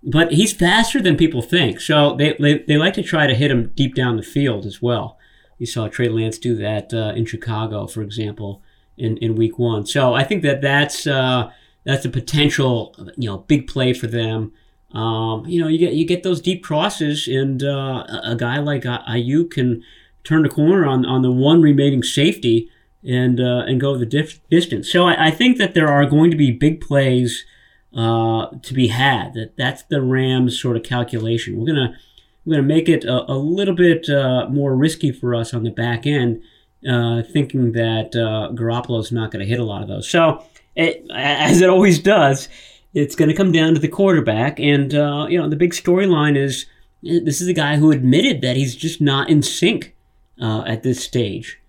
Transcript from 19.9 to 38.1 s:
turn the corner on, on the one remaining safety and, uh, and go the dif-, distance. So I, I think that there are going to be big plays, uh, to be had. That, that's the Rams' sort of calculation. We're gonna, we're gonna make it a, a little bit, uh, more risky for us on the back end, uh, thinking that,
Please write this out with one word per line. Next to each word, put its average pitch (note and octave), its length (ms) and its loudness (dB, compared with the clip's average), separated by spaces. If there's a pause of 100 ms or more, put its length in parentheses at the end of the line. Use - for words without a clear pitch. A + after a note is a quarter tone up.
turn D#3 180 2
the D3 60 2
corner D#3+ 380 2
on, C3 180 2
on C3 180 0
the B2+ 80 2
one C#3+ 300 6
remaining C#3 420 4
safety A#2+ 680 0 (320)
and, B2 380 0
uh, B2 260 0
and B2+ 140 0
go C#3 160 0
the B2 100 -2
dif-, C#3+ 420 -4
distance. E3+ 420 0
So F3+ 160 4
I, D#3+ 200 2
I D#3+ 40 4
think B3 280 2
that G3 160 -2
there D#3 140 4
are C#3+ 180 4
going D3+ 240 6
to D#3+ 60 0
be C#3+ 160 4
big D#3 280 0
plays, B2+ 640 0 (500)
uh, A2+ 540 0 (140)
to - 120 -10
be B2+ 140 2
had. B2 460 0
That, A2 220 -10
that's C3 280 -6
the C#3+ 180 -2
Rams' C3 580 0
sort B2 160 -2
of A2+ 60 -4
calculation. A#2 760 -4
We're A2+ 100 -4
gonna, C#3 280 -2 (500)
we're D#3+ 120 0
gonna C#3 120 2
make D#3+ 200 2
it E3 160 2
a, B2 260 -2
a C3+ 40 -2
little F3 400 -2
bit, E3+ 340 2
uh, C3 400 0
more C#3 280 0
risky D3+ 360 0
for B2 220 -4
us A#2 200 -4
on A2+ 100 -4
the A2+ 60 -2
back A#2 360 -4
end, B2 360 -2 (460)
uh, A#2 340 0
thinking B2+ 500 -2
that, A2+ 420 -2